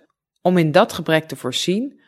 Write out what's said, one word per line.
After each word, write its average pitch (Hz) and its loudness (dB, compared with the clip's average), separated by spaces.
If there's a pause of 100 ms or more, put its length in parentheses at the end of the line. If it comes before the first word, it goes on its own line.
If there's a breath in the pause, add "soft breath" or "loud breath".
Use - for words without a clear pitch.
(420)
om 185 2
in 160 2
dat 180 4
gebrek 160 -2
te 143 -12
voorzien, 185 -4